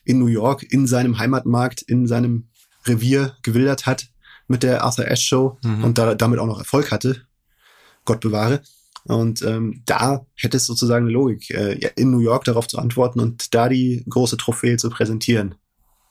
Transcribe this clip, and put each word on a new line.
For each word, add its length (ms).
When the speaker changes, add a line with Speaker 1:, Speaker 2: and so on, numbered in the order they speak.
Speaker 1:
in 160
New 80
York, 360
in 240
seinem 320
Heimatmarkt, 640
in 240
seinem 440
Revier 580
gewildert 420
hat 240
mit 120
der 220
Arthur 240
Ashe 160
Show 400
Speaker 2:
Mhm. 220
Speaker 1:
und 120
da, 180
damit 240
auch 80
noch 120
Erfolg 320
hatte. 300
Gott 160
bewahre. 420
Und, 360
ähm, 440
da 400
hätte 200
es 100
sozusagen 400
eine 80
Logik, 360
äh, 280
ja, 200
in 120
New 100
York 260
darauf 220
zu 100
antworten 420
und 340
da 140
die 420
große 280
Trophäe 400
zu 120
präsentieren. 680